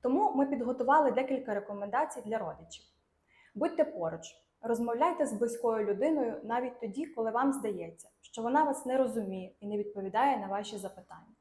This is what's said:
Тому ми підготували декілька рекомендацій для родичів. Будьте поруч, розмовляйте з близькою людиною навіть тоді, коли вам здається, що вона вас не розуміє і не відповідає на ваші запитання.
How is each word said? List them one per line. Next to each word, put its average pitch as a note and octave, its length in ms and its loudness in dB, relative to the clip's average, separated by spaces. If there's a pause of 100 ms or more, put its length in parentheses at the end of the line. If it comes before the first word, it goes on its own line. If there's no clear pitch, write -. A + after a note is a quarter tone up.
Тому E4+ 320 4
ми C#4 120 4
підготували B3+ 640 4
декілька B3+ 440 0
рекомендацій G3+ 680 -2
для G#3+ 140 -2
родичів. E3 460 -10 (720)
Будьте D#4 300 4
поруч, E3 360 -4 (420)
розмовляйте A#3 640 2
з - 60 -4
близькою A3+ 540 0
людиною A#3 580 0
навіть B3 360 -4
тоді, A#3 260 -6
коли A3+ 240 -4
вам C4 220 2
здається, F3 560 -6 (120)
що - 220 -10
вона C4+ 220 4
вас C4+ 220 -2
не B3+ 120 2
розуміє G3+ 600 0
і G#3 60 -10
не G#3 120 -2
відповідає G#3 580 0
на G3+ 100 -6
ваші G#3 320 -6
запитання. - 640 -14